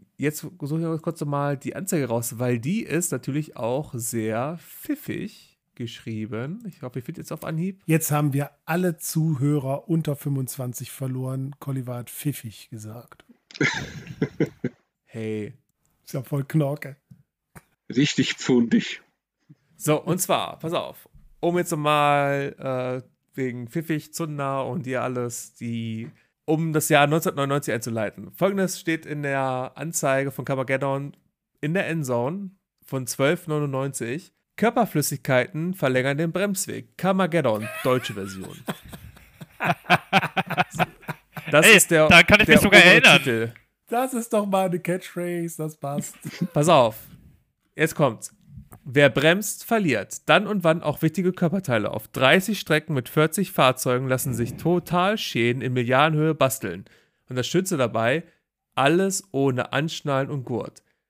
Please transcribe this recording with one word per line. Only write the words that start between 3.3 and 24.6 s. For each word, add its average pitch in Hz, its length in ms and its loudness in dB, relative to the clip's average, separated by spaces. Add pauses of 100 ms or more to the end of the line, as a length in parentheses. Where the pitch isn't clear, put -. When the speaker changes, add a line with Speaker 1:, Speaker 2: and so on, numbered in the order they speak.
Speaker 1:
auch 131 380 -4
sehr 117 640 -4
pfiffig - 1000 -10 (160)
geschrieben. 117 920 -8
Ich - 160 -16
hoffe, 131 160 -8
ich 120 60 -14
finde - 160 -12
jetzt 156 100 -12
auf - 120 -12
Anhieb. 175 420 -6
Speaker 2:
Jetzt 160 260 2
haben 147 200 2
wir 139 200 -2 (140)
alle 175 320 0
Zuhörer 147 920 -2
unter 156 260 0
fünfundzwanzig 131 760 -6
verloren. 131 680 -6
Colliver 131 360 -6
hat 120 140 -12
pfiffig - 640 -8
gesagt. 110 540 -16 (340)
Speaker 1:
<laughs> 147 60 2 (1400)
Hey. 110 480 -8 (500)
Speaker 2:
Ist - 100 -20
ja 135 100 -6
voll 139 200 -4
Knorke. 143 520 -2 (1000)
Speaker 3:
Richtig - 380 2
pfundig. - 680 2 (760)
Speaker 1:
So, 151 240 0
und 175 180 -2
zwar, 123 380 -2
pass 160 160 -8
auf, 98 340 -6 (320)
um 170 200 0
jetzt 175 100 -2
nochmal, 139 1400 0
äh, - 20 -20 (300)
wegen 123 300 -6
pfiffig, 156 480 -6
Zunder 139 500 -4